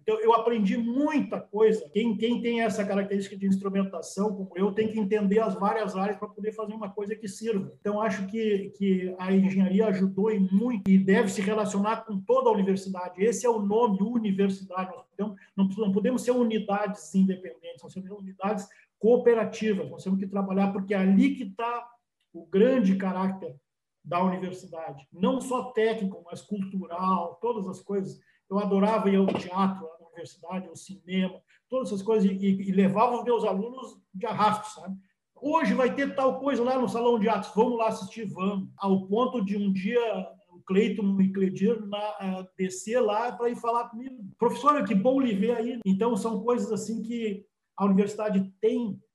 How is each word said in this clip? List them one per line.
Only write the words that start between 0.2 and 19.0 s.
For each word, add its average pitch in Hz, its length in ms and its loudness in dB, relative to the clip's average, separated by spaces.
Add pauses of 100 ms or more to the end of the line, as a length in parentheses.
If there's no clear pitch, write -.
aprendi 233 440 2
muita 240 600 0
coisa. 214 500 2
Quem, 220 280 0
quem 233 240 0
tem 233 200 -2
essa 208 240 0
característica 196 500 -2
de 196 120 -2
instrumentação, 190 840 -2
como 190 220 -10
eu, 196 160 2
tem 214 160 0
que 220 120 -2
entender 208 400 2
as 202 160 0
várias 202 400 -2
áreas 196 220 -2
pra 208 100 -10
poder 202 260 -8
fazer 214 200 -8
uma 214 160 -10
coisa 208 260 -8
que 214 120 -12
sirva. 196 520 -6
Então, 208 220 -4
acho 196 260 -2
que, 208 500 -2
que 185 400 0
a 185 160 -2
engenharia 190 540 4
ajudou 190 440 0
e 208 80 0
muito, 202 500 2
e 190 80 10
deve 190 320 6
se 208 120 -4
relacionar 214 640 -2
com 202 160 -6
toda 240 280 2
a 220 40 6
universidade. 190 720 -2
Esse 226 220 2
é 240 40 6
o 226 100 2
nome, 202 420 2
universidade. 196 960 -2
Nós - 100 -20
podemos, 208 340 -8 (160)
não, 196 120 4 (180)
não 196 60 0
podemos 233 300 0
ser 240 100 0
unidades 208 840 -2
independentes, 185 680 -2
nós 160 100 -20
temos 185 160 -14
unidades 196 580 -6 (300)
cooperativas, 214 920 2